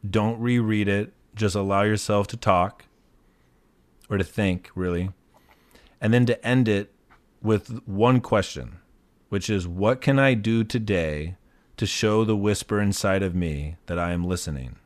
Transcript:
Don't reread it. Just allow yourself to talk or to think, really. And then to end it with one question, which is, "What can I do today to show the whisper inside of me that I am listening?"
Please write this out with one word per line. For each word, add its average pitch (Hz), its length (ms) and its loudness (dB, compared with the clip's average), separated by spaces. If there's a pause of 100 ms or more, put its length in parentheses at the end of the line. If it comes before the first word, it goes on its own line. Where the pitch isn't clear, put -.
Don't 107 320 0
reread 113 480 2
it. 101 260 0 (220)
Just 104 200 0
allow 98 280 2
yourself 104 440 0
to 117 100 -12
talk 95 480 0 (1200)
or 104 80 0
to 95 60 0
think, 92 520 -2
really. 90 360 -2 (880)
And 110 120 2
then 123 120 6
to 117 200 -2
end 123 220 4
it 101 260 0 (480)
with 110 460 -2
one 117 320 4
question, 92 600 -4 (500)
which 101 200 -4
is, 95 180 -2
"What 101 340 0
can 135 180 2
I 135 140 4
do 113 300 0
today 90 760 -4 (400)
to 113 80 -2
show 110 400 0
the 107 100 0
whisper 104 460 0
inside 98 420 0
of 90 120 -4
me 78 500 -4
that 87 140 -6
I 87 120 -2
am 87 140 -2
listening?" 71 500 -6 (100)